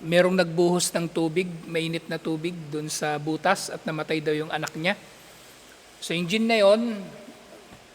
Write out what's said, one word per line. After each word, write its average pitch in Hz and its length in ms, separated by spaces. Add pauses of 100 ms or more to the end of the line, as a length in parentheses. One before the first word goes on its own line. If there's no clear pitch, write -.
merong 180 320
nagbuhos 175 560
ng 170 180
tubig, 170 380 (160)
mainit 165 420
na 160 140
tubig 160 340 (140)
dun 151 240
sa 151 240
butas 156 560
at 165 120
namatay 156 360
daw 156 160
yung 156 160
anak 156 240
niya. 175 180 (1120)
So - 80
yung 170 160
jin 220 160
na 226 160
yon, 214 400 (960)